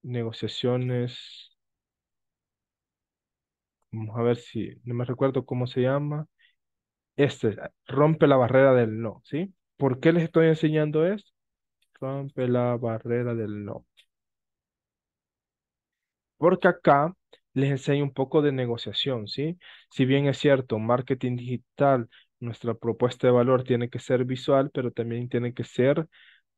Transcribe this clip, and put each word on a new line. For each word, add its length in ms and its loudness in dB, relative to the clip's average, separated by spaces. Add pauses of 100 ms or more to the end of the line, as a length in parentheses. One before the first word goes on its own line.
Negociaciones. 1500 -6 (2250)
Vamos 260 -10
a 40 -2
ver 140 2
si, 480 -10
no 100 -8
me 100 -4
recuerdo 400 -2
cómo 220 -4
se 160 -4
llama. 440 -2 (920)
Este, 400 0 (300)
rompe 400 4
la 100 6
barrera 380 6
del 280 2
no, 220 -10
¿sí? 300 -8 (220)
¿Por 240 0
qué 120 4
les 120 2
estoy 240 4
enseñando 580 0
esto? 240 -4 (720)
Rompe 480 -6
la 280 0
barrera 580 -4
del 300 -6
no. 220 -12 (2500)
Porque 300 2
acá 460 2 (400)
les 160 0
enseño 340 -2
un 80 -6
poco 300 0
de 100 0
negociación, 760 -6
¿sí? 300 -8 (320)
Si 140 0
bien 220 2
es 120 0
cierto, 400 2
marketing 580 -2
digital, 720 -2 (320)
nuestra 340 -6
propuesta 520 -2
de 60 6
valor 320 4
tiene 260 0
que 80 -10
ser 260 0
visual, 480 0
pero 200 -4
también 360 -6
tiene 260 -4
que 100 -8
ser 420 0 (520)